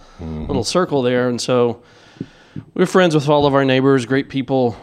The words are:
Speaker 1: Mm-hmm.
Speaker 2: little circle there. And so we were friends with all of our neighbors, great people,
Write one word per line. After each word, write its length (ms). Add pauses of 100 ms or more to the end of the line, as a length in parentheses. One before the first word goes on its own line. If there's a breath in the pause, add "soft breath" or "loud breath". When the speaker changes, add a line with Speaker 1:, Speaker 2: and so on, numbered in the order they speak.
(200 loud breath)
Speaker 1:
Mm-hmm. 280
Speaker 2:
little 160
circle 380
there. 280
And 100
so 420 (720 loud breath)
we 60 (200 loud breath)
were 40
friends 300
with 140
all 160
of 80
our 120
neighbors, 400
great 240
people, 540